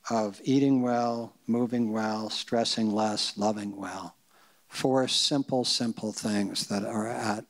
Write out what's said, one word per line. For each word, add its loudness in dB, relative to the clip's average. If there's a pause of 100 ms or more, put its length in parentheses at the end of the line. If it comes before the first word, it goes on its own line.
of 0
eating 4
well, 0 (140)
moving 2
well, -2
stressing 0
less, 0
loving -2
well. -10 (520)
Four 2
simple, 2
simple -2
things -2
that -2
are -2
at -4